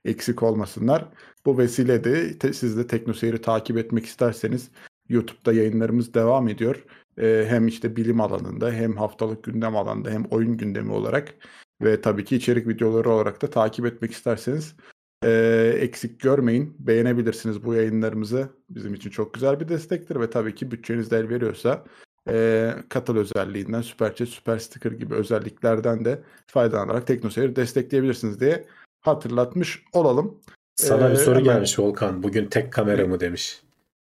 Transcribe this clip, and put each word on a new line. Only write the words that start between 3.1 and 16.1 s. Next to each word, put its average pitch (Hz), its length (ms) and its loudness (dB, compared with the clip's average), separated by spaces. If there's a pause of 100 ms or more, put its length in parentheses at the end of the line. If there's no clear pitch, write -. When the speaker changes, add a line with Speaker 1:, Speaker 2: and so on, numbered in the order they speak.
Speaker 1:
takip 113 360 -2
etmek 113 280 -2
isterseniz 120 600 -2 (420)
YouTube'da 120 440 0
yayınlarımız 113 600 0
devam 120 340 4
ediyor. 110 360 -2 (380)
E, 110 260 4
hem 113 200 2
işte 113 280 -4
bilim 117 260 0
alanında, 101 500 -4
hem 113 260 -2
haftalık 107 460 -4
gündem 110 320 -4
alanında, 107 340 -4
hem 107 160 -4
oyun 113 320 0
gündemi 107 340 -6
olarak 110 420 -4 (480)
ve 107 200 4
tabii 101 240 0
ki 135 100 0
içerik 117 320 2
videoları 113 420 2
olarak 107 320 0
da 113 80 -2
takip 113 360 0
etmek 117 260 -4
isterseniz, 131 640 -4 (480)
e, 113 560 6
eksik - 400 -6